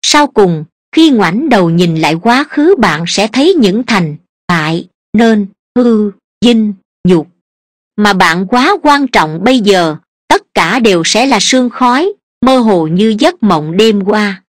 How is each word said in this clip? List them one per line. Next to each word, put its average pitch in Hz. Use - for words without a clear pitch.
sau 294
cùng, 175
khi 320
ngoảnh 220
đầu 190
nhìn 170
lại 160
quá 247
khứ 320
bạn 170
sẽ 202
thấy 294
những 220
thành, 165
bại, 165
nên, 214
hư, 226
vinh, 220
nhục. 170
Mà 208
bạn 180
quá 269
quan 285
trọng 165
bây 254
giờ, 180
tất 330
cả 185
đều 196
sẽ 240
là 240
sương 254
khói, 269
mơ 262
hồ 196
như 208
giấc 349
mộng 165
đêm 208
qua. 208